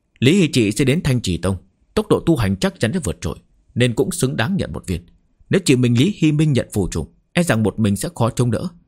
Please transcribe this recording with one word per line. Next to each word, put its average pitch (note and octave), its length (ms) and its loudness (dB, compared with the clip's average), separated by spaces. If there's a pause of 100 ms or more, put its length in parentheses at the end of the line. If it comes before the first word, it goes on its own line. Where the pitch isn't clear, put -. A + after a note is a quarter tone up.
(200)
Lý D3+ 200 4
Hy E3 80 4
Trị G#2+ 240 0
sẽ C#3 140 -2
đến D3+ 180 0
Thanh B2+ 180 0
Trì F2 160 -4
Tông, F#2 200 -4 (360)
tốc G#3+ 160 -2
độ A2+ 160 2
tu D#3+ 100 2
hành G2 220 -2
chắc - 220 -4
chắn A#2 140 0
sẽ F#3+ 60 -4
vượt - 220 -6
trội, - 160 -8 (380)
nên A#2+ 200 2
cũng C#3+ 160 0
xứng C3+ 240 -2
đáng D#3+ 220 -2
nhận F#2 160 -4
một - 140 -10
viên. E2+ 180 -4 (440)
Nếu F3+ 160 2
chỉ C#3 100 6
mình B2 220 2
Lý F#3 200 2
Hy D#3 140 2
Minh D3+ 220 2
nhận - 200 -2
phù F#2 180 -2
trùng, D#2 220 -6 (200)
e F3 100 0
rằng A2+ 200 0
một G2 160 -2
mình G2+ 160 2
sẽ B2 200 -6
khó A2+ 140 0
chống B2 220 -2
đỡ, - 160 -4 (200)